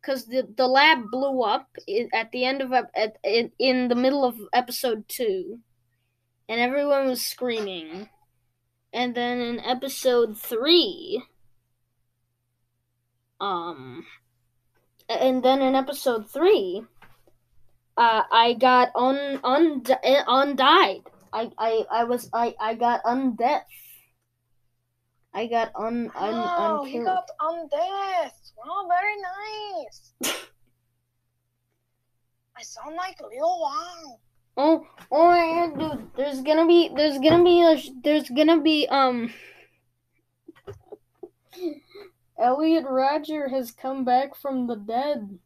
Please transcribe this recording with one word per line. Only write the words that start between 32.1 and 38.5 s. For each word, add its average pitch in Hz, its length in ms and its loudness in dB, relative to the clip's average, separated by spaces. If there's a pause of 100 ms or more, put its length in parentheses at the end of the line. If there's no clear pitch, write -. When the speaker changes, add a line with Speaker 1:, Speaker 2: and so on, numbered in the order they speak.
Speaker 2:
I 233 60 -20
sound 277 340 -14
like 359 240 -10
Lil 294 400 -4
Wang. 311 560 -8 (400)
Speaker 1:
Oh, 320 300 2 (260)
oh 320 140 6
my 339 500 4
god, - 20 -8
dude. 311 380 -6
There's 269 240 -4
gonna 311 260 4
be, 339 300 8
there's 294 220 2
gonna 320 260 6
be 349 180 8
a, 320 140 8
sh-, - 140 -10 (120)
there's 294 280 2
gonna 302 320 4